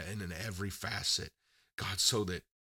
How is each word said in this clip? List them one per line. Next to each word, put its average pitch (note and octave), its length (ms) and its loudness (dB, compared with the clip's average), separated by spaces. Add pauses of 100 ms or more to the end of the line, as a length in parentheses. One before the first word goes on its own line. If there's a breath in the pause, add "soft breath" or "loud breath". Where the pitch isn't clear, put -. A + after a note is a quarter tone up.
and G#2 120 -4
in F2 100 -4
every G2 380 -2
facet. - 600 -2 (480 soft breath)
God, G2 220 -2
so A2 260 6
that F2+ 180 -2 (280)